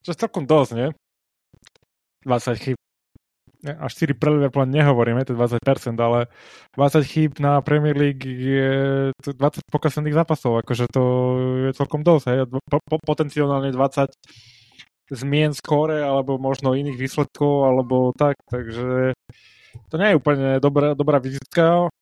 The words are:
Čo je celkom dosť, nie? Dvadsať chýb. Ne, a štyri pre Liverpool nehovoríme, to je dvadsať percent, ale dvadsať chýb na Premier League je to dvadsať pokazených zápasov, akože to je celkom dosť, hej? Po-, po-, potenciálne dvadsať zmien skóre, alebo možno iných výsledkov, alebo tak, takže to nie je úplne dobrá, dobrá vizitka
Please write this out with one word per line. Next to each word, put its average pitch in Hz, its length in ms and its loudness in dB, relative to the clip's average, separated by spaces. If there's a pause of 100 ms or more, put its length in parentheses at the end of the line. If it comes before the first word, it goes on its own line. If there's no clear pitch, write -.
Čo - 100 -14
je 160 80 -8
celkom 196 260 -4
dosť, 139 300 2
nie? 123 140 -2 (1300)
Dvadsať 123 380 -2
chýb. 131 180 -6 (840)
Ne, 147 160 -10
a 147 100 -12
štyri 139 300 -2
pre 151 160 0
Liverpool 143 320 2
nehovoríme, 131 580 2
to 131 100 -6
je 117 60 -4
dvadsať 120 220 0
percent, 123 400 -2
ale 120 320 0 (400)
dvadsať 143 320 2
chýb 156 340 0
na 143 220 2
Premier 147 320 0
League 139 320 -2
je 135 480 -2 (480)
to 139 160 -10
dvadsať 143 320 -2
pokazených 151 480 -2
zápasov, 127 480 0
akože 123 240 -2
to 131 140 0 (680)
je - 80 -2
celkom 147 240 -4
dosť, 156 260 4
hej? 127 120 0 (100)
Po-, 131 320 -4
po-, - 240 -6
potenciálne 143 640 -2
dvadsať 135 480 -2 (920)
zmien 143 420 0
skóre, 151 480 -2
alebo 139 400 -2
možno 135 320 -2
iných 139 240 -4
výsledkov, 139 720 0
alebo 127 480 2
tak, 143 320 0
takže 127 640 -4 (760)
to - 80 -14
nie 185 140 0
je 180 100 4
úplne 135 380 0
dobrá, 143 400 2
dobrá 143 240 2
vizitka 165 800 0